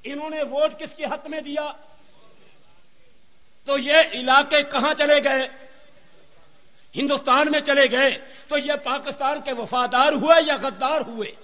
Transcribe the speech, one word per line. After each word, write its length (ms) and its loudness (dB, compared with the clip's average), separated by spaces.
انہوں 260 -10
نے 140 -6
ووٹ 360 -2
کس 160 -14
کے 100 -8
حق 220 -8
میں 140 -10
دیا؟ 300 -8
تو 120 -2
یہ 180 0
علاقے 520 2
کہاں 300 -2
چلے 300 2
گئے؟ 240 0
ہندوستان 560 2
میں 80 2
چلے 320 4
گئے۔ 440 0
تو 100 -2
یہ 160 -2
پاکستان 580 -4
کے 120 -6
وفادار 600 0
ہوئے 320 6
یا 160 0
غدار 400 -4
ہوئے؟ 300 -10